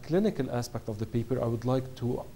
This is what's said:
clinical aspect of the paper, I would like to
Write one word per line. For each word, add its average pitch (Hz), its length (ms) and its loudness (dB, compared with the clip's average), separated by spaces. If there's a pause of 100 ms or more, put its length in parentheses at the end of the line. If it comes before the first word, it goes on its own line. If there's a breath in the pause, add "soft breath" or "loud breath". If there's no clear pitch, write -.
clinical 175 480 2
aspect 120 400 -4
of 107 80 -2
the 110 80 -2
paper, 120 360 0
I 120 40 2
would 117 200 0
like 131 320 2
to 120 260 0 (120)